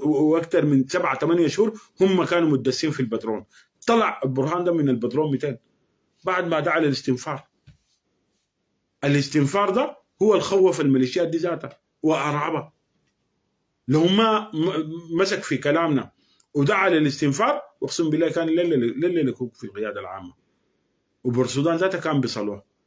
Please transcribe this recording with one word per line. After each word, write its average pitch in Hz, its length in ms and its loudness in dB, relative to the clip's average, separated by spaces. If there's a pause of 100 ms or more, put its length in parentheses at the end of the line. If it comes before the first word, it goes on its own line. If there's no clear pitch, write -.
و-، 151 180 2
وأكثر 160 420 2
من 135 220 4
سبعة، 160 320 -2
ثمانية 165 280 2
شهور 214 260 0 (280)
هم 190 220 4
كانوا 170 260 2
مدسين 131 420 0
في 139 80 -6
البترول. 110 460 -4 (420)
طلع 226 380 2
البرهان 135 380 -2
ده 175 100 2
من 151 160 2
البترول 127 420 -2
ميتين 135 260 -4 (680)
بعد 180 240 -2
ما 165 120 0
دعا 156 200 0
للاستنفار. 139 680 -2 (1600)
الاستنفار 143 680 2
ده 240 280 -2 (240)
هو 214 100 6
اللي 196 120 4
خوف 185 380 4
الميليشيات 135 460 2
دي 160 100 -4
ذاتها 160 320 -4 (340)
وأرعبها. 147 720 -2 (1120)
لو 156 200 4
ما 214 460 2
م-، 165 680 -4
مسك 190 240 -2
في 139 140 -4
كلامنا 151 540 0 (420)
ودعا 190 360 2
للاستنفار، 156 720 0 (220)
اقسم - 260 -2
بالله 156 200 2
كان 165 180 -2
للي، 170 280 0
للي 147 480 0
لكوك 123 320 -6
في - 80 -16
القياده 101 360 -10
العامه، 92 340 -14 (880)
وبورسودان 127 520 0
ذاته 185 240 -2
كان 151 220 -2
بيصلوه. 104 420 -6 (240)